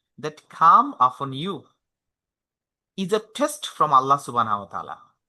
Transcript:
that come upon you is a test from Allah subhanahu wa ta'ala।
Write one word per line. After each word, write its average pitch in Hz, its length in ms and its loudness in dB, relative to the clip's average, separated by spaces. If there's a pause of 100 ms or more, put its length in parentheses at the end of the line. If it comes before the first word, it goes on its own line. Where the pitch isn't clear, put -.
(180)
that 151 300 -12
come 208 520 4
upon 131 320 -2
you 147 320 -10 (1300)
is 190 160 -6
a 214 80 0 (140)
test - 320 -6
from 151 260 0
Allah 135 260 4
subhanahu 117 420 -4
wa 98 60 -14
ta'ala। 82 320 -14 (300)